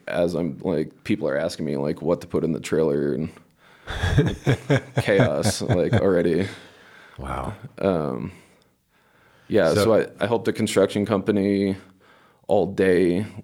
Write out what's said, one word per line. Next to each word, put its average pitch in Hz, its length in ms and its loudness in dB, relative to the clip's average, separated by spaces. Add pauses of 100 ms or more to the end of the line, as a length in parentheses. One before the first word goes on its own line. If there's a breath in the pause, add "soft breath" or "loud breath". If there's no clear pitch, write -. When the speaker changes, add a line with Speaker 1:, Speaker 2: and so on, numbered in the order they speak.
Speaker 1:
as 87 280 -2
I'm, 78 280 -4
like, 80 420 -4
people 98 240 -2
are 67 80 -2
asking 80 300 -4
me, 71 100 -4
like, 73 260 -4
what 87 180 0
to - 60 -16
put - 180 -2
in 82 80 0
the - 80 -4
trailer 71 540 0
and 78 160 -4 (560 loud breath)
Speaker 2:
<laughs> - 1160 0
Speaker 1:
chaos, 92 600 2
like, 87 320 2
already. 87 520 2 (720 loud breath)
Speaker 2:
Wow. 65 360 -8 (240)
Speaker 1:
Um, 78 540 -2 (1160 soft breath)
yeah, 87 260 4
Speaker 2:
So 101 100 4
Speaker 1:
so 110 100 4
I, 92 120 4 (140)
I - 60 -2
helped 110 200 -2
the 113 60 0
construction 104 540 2
company 98 720 0 (720 loud breath)
all 95 180 2
day. 95 600 2 (180)